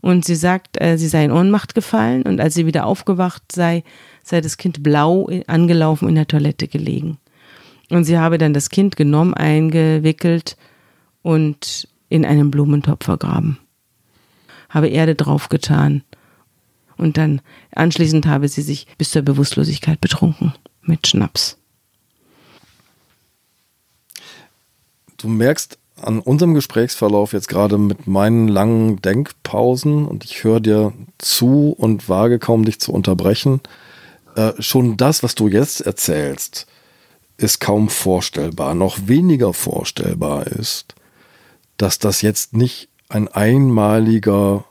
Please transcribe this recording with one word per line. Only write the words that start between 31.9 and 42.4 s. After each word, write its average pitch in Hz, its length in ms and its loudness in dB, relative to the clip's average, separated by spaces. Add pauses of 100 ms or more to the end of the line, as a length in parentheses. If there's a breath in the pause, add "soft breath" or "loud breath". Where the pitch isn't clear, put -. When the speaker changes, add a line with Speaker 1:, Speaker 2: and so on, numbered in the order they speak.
Speaker 2:
wage 113 300 2
kaum, 113 260 2
dich 110 140 -2
zu - 140 -6
unterbrechen, 98 680 0 (760 loud breath)
äh, 110 240 0
schon 123 360 0
das, 135 280 0
was 120 100 -2
du 107 140 2
jetzt 113 320 0
erzählst, 143 880 -6 (680 soft breath)
ist - 220 -2
kaum 104 300 0
vorstellbar. 92 840 -4
Noch 95 340 -2
weniger 135 440 2
vorstellbar - 920 -6
ist, - 480 -10 (840 soft breath)
dass 101 200 -2
das - 240 -2
jetzt 107 340 -2